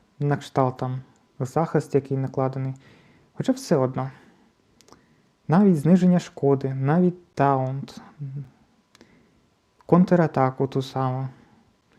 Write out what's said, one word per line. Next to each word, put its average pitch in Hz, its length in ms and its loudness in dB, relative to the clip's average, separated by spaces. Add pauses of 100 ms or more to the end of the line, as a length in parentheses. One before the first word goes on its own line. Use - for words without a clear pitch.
(200)
на 143 180 0
кшталт 131 400 -2
там 127 240 -6 (380)
захист, 147 560 -2
який 135 220 -2
накладений, 131 560 -4 (600)
хоча - 180 -2
все 262 240 -2
одно. 135 360 -2 (1400)
Навіть 185 300 4
зниження 180 420 4
шкоди, 135 540 0
навіть 170 600 0
таунт, 135 680 -2 (1800)
контратаку 151 840 2
ту 135 140 -6
саму, 131 460 -6 (720)